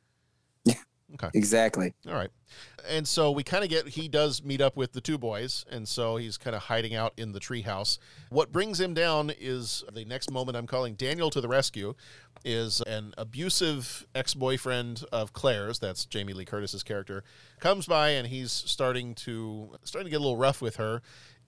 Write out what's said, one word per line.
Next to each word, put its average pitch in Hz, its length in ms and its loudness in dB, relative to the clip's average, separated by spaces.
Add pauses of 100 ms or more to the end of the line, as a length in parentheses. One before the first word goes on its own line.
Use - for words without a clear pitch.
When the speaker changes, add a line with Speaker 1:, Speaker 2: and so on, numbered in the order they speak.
(1160)
Speaker 1:
Okay. - 180 -6
Speaker 2:
Exactly. 104 640 4 (120)
Speaker 1:
All 170 60 -8
right. 104 160 -2 (580)
And 156 220 -2
so 156 220 6
we 143 120 0
kinda 190 240 0
get, 160 220 2
he 156 200 -6
does 147 340 2
meet 139 180 -2
up 135 160 6
with 127 160 0
the 127 80 -6
two 156 160 -2
boys, 120 540 -4
and 110 180 -8
so 113 280 0
he's 113 200 -6
kinda 113 220 -4
hiding 113 360 0
out 113 220 0
in 110 160 -6
the 98 80 -8
treehouse. 113 580 -2 (300)
What 151 240 4
brings 190 260 2
him 180 140 2
down 156 460 4
is 127 520 -4
the 110 140 -10
next 123 260 -6
moment 127 260 -2
I'm 120 100 -4
calling 123 300 -2
Daniel 156 340 0
to 139 100 0
the 120 80 -2
rescue, 120 460 2 (500)
is 113 380 0
an 107 340 -6
abusive 143 960 -2
ex-boyfriend 127 960 0
of 113 220 -2
Claire's, 110 460 2
that's 92 260 -4
Jamie 98 300 -6
Lee 92 100 -8
Curtis's 101 380 -6
character, 98 420 -6 (340)
comes 185 280 2
by 151 240 6
and 131 180 0
he's 127 240 -6
starting 123 640 0
to, 110 580 -8 (100)
starting - 220 -6
to 170 40 -8
get 156 100 0
a 143 40 0
little 127 120 4
rough 135 240 4
with 117 160 -2
her. 110 240 -2 (480)